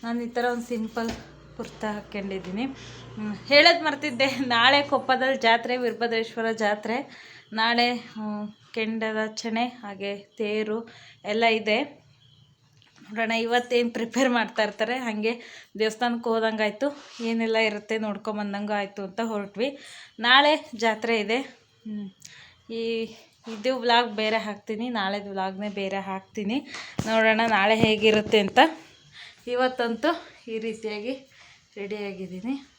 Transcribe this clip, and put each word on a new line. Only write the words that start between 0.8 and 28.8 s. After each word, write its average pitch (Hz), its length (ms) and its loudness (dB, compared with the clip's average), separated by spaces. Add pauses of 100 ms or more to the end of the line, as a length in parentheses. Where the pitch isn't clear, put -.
ಕುರ್ತಾ 220 360 -6
ಹಾಕ್ಕೊಂಡಿದ್ದೀನಿ. 196 720 -6 (500)
ಹ್ಮ್, 214 200 -6 (120)
ಹೇಳೋದು 320 380 6
ಮರ್ತಿದ್ದೆ, 285 400 0
ನಾಳೆ 254 560 4
ಕೊಪ್ಪದಲ್ಲಿ 262 560 0
ಜಾತ್ರೆ, 240 400 2
ವೀರಭದ್ರೇಶ್ವರ 226 720 -2
ಜಾತ್ರೆ. 214 460 -2 (560)
ನಾಳೆ, 240 400 2
ಹ್ಮ್, 214 540 -8 (260)
ಕೆಂಡದ 220 440 -2 (160)
ಚಣೆ 226 320 -4
ಹಾಗೆ 202 520 -8 (200)
ತೇರು 214 520 -4 (360)
ಎಲ್ಲ 214 180 0
ಇದೆ. 226 600 0 (1000)
ನೋಡೋಣ 220 260 -4
ಇವತ್ತೇನು 240 580 2
ಪ್ರಿಪೇರ್ 233 400 0
ಮಾಡ್ತಾ 226 340 0
ಇರ್ತಾರೆ. 214 340 -2
ಹಾಗೆ 220 340 -2 (480)
ದೇವಸ್ಥಾನಕ್ಕೆ 233 500 0
ಹೋದಂಗಾಯ್ತು, 220 580 0 (340)
ಏನೆಲ್ಲ 226 340 0
ಇರುತ್ತೆ 220 420 0
ನೋಡ್ಕೊಂಬಂದಂಗೂ 208 760 -4
ಆಯಿತು 202 300 -4
ಅಂತ 190 200 -8
ಹೊರಟ್ವಿ. 220 540 -4 (420)
ನಾಳೆ 285 560 6
ಜಾತ್ರೆ 220 440 0
ಇದೆ. 208 180 0
ಹ್ಮ್. 208 720 -10 (640)
ಈ, 226 100 -6 (680)
ಇದು 226 320 0
ವ್ಲಾಗ್ 233 360 4
ಬೇರೆ 214 220 2
ಹಾಕ್ತೀನಿ, 214 520 -6
ನಾಳೆದು 202 400 -4
ವ್ಲಾಗ್ನೇ 190 400 -4
ಬೇರೆ 196 300 -4
ಹಾಕ್ತೀನಿ. 196 580 -6 (500)
ನೋಡೋಣ 220 400 4
ನಾಳೆ 214 280 4
ಹೇಗಿರುತ್ತೆ 214 640 4
ಅಂತ. 202 200 4 (880)